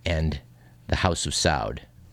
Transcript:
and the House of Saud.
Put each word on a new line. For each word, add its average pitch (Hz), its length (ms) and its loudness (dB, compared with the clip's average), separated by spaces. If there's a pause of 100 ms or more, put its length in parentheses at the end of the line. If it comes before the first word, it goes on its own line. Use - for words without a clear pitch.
and 80 340 0 (500)
the 73 80 0
House 87 280 2
of 76 80 -2
Saud. 62 460 0 (340)